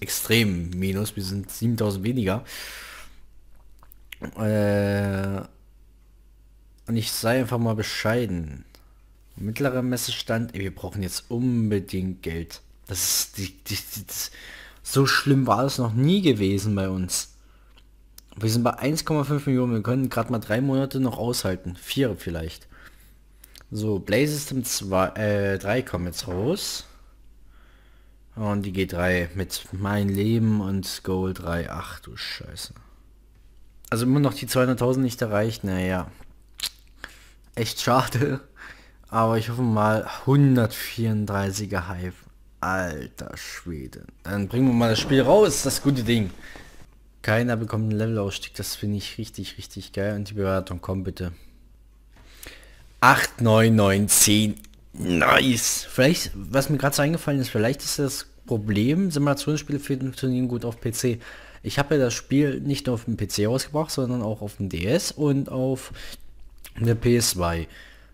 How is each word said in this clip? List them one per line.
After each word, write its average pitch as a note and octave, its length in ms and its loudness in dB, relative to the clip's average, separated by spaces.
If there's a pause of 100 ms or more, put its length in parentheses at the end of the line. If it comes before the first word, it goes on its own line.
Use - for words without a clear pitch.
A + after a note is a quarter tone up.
extrem G2 720 2
Minus. F#2+ 440 -2
Wir G2+ 80 -6
sind F#2+ 260 -6
siebentausend G#2+ 560 -2
weniger. A2+ 400 0 (1900)
Äh, G2+ 1040 0 (1500)
und A#2 80 0
ich G#2+ 160 -2
sei A#2 260 2
einfach B2 200 0
mal A2+ 180 2
bescheiden. F#2+ 880 -2 (720)
Mittlerer B2+ 460 -2
Messestand, A#2+ 760 -2
ey, F#2+ 40 -6
wir G2 140 -6
brauchen F#2+ 300 -6
jetzt - 260 -8
unbedingt G#2 920 0
Geld. E2 400 -8 (260)
Das F#2+ 100 -6
ist, - 400 -2
die, F#2 240 -8
die, G2+ 140 -6
die, - 320 -10
das, - 240 -10 (500)
so C3+ 240 2
schlimm C3+ 400 4
war A2 180 4
es C#3 140 -2
noch A#2 160 0
nie D#3 260 4
gewesen G#2 540 4
bei F#2+ 140 0
uns. F#2 480 -4 (960)
Wir A2 160 -2
sind A#2 140 2
bei A#2+ 100 2
eins D3+ 300 -2
Komma D3+ 180 0
fünf C#3+ 240 -2
Millionen, B2+ 280 2
wir G#2+ 80 0
können B2+ 280 0
gerade A#2 220 -2
mal A2+ 80 0
drei A2 200 0
Monate C3+ 380 0
noch B2+ 180 0
aushalten. F#2 600 -4
Vier B2 400 -2
vielleicht. E2 500 -8 (1040)
So, G#2 300 -2
Play A#2+ 260 2
System C#3+ 380 -4
zwei, F#2 460 0
äh, G2+ 500 0
drei G#2+ 220 0
kommen F2+ 240 -6
jetzt - 200 -8
raus. G#2 600 -4 (1500)
Und G#2 260 -2
die F#2+ 100 -6
G F#2 140 0
drei F2 480 0
mit - 380 -6
Mein G2 360 0
Leben G#2+ 520 2
und G2 420 -4
Goal F#2 320 -2
drei. E2+ 360 -4
Ach - 300 -10
du - 160 -18
Scheiße. - 560 -12 (1160)
Also A#2+ 160 0
immer C#3 140 4
noch C#3 140 2
die - 120 -8
zweihunderttausend B2+ 580 2
nicht A#2 160 -2
erreicht, A2 440 0
naja. F#2 460 0 (1500)
Echt A2 240 -4
schade. C3 600 2 (680)
Aber A2+ 280 2
ich A2+ 140 -2
hoffe A#2+ 120 -2
mal, G#2+ 460 2 (160)
hundertvierunddreißiger G#2+ 1600 2
Hype. F2+ 260 -8 (460)
Alter F2 760 -6
Schwede. C2 720 -12 (160)
Dann G2 240 -4
bringen B2 220 2
wir B2 60 4
mal A#2 160 6
das A2 100 2
Spiel C3+ 220 4
raus, F3+ 420 6
das - 180 -2
gute C3+ 220 2
Ding. A2 260 2 (920)
Keiner A#2 340 2
bekommt A2 340 -2
einen G#2+ 80 2
Levelausstieg, G#2+ 560 -2
das - 220 -8
finde G#2 220 -2
ich - 200 -10
richtig, - 400 -10
richtig - 340 -14
geil. G2+ 220 -2
Und G#2 160 -6
die G#2 40 -12
Bewertung, F#2+ 460 -2
komm F#2+ 220 -4
bitte. F2+ 300 -6 (1700)
Acht, - 400 4
neun, A2+ 340 8
neun, G2+ 340 6
zehn. G#2+ 460 6 (380)
Nice. A#2+ 960 2
Vielleicht, C#3+ 460 2
was G2+ 360 -2
mir C#3+ 80 2
gerade C#3 160 0
so D3 80 2
eingefallen D3 380 0
ist, A#2+ 80 -2
vielleicht A#2 340 0
ist - 160 -4
das C3+ 280 -2 (200)
Problem, A#2+ 640 2
Simulationsspiele C#3+ 680 0
funktionieren B2+ 720 -2
gut A#2+ 160 -4
auf A#2 160 -6
P A2+ 120 -2
C. A#2 280 0 (420)
Ich - 160 -4
habe C#3+ 160 0
ja C#3+ 60 4
das A#2+ 140 2
Spiel C3+ 460 0
nicht C#3 260 -4
nur B2+ 80 0
auf A2+ 100 -4
dem A2+ 120 -4
P G2+ 120 -2
C G2+ 180 0
rausgebracht, C#3+ 440 -2
sondern B2 320 -2
auch G#2+ 200 -4
auf G#2 140 -8
dem G2 120 -4
D E2+ 180 -4
S C3+ 260 0
und C#3 360 2
auf C3 440 -4 (840)
der A2+ 180 2
P A#2+ 200 4
S A#2 140 2
zwei. E2+ 380 -2 (460)